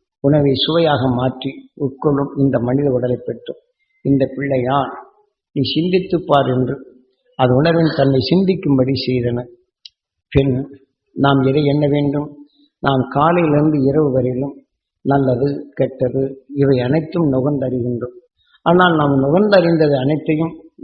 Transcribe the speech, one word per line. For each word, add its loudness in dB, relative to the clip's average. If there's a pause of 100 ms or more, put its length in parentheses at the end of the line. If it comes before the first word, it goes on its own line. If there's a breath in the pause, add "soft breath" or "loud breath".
(240)
உணவை 4
சுவையாக 0 (120)
மாற்றி -4 (260)
உட்கொள்ளும் -2
இந்த 2
மனித 0
உடலை -2
பெற்றோம். -12 (440)
இந்த 2
பிள்ளையா -2 (760)
நீ 0
சிந்தித்துப் -2
பார் 2
என்று -2 (640)
அது 4
உணர்வின் 2
தன்னை 2
சிந்திக்கும்படி 0
செய்தன. -2 (960)
பின் 2 (640)
நாம் 2
எதை 2
எண்ண 2
வேண்டும்? -2 (560 soft breath)
நாம் 0
காலையிலிருந்து 2
இரவு 2
வரையிலும் -2 (500)
நல்லது 0 (260)
கெட்டது -2 (320)
இவை 2
அனைத்தும் -2
நுகர்ந்தறிகின்றோம். -4 (500)
ஆனால் 4
நாம் 2
நுகர்ந்தறிந்தது 2
அனைத்தையும் -2 (300)